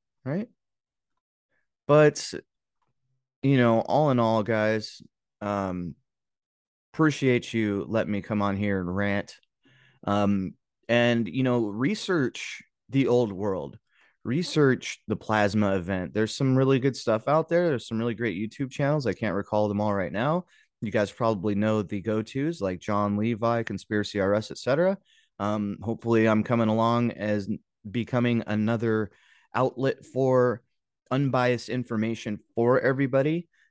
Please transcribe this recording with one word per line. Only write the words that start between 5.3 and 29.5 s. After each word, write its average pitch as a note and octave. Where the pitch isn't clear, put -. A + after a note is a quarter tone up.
um, F#2+
appreciate C#3
you G#2
letting G#2
me G2+
come G#2
on G2
here G2+
and F2+
rant. G2+
Um, G2+
and, A#2
you C3
know, B2
research C#3
the C3+
old A#2+
world, F2+
research C#3+
the G#2
plasma G#2
event. F2+
There's G#2+
some C3
really C3
good B2
stuff A2+
out D#3
there. F3
There's B2+
some A2+
really A#2
great G#2+
YouTube A2
channels. C#3+
I G2
can't G2
recall G#2
them G#2
all G#2
right F#2
now. D3
You G#2+
guys G#2
probably G#2+
know G#2+
the G2
go-tos C3
like F#2
John G#2
Levi, A#2
Conspiracy G#2
R G2
S, A2
et -
cetera. F3
Um, G#2
hopefully A2+
I'm G#2+
coming A#2
along A#2
as G#2
becoming A#2+
another A2